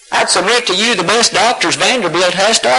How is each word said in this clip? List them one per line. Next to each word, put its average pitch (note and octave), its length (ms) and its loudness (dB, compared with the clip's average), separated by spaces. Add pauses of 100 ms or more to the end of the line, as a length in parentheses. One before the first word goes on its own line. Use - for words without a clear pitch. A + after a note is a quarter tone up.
(100)
I'd - 200 0
submit G#3 380 0
to F#3+ 60 0
you A3 200 0
the F3+ 100 -2
best A3 300 0
doctors F#3 420 0
Vanderbilt F3+ 580 0
has G3 260 0
to A#3+ 180 0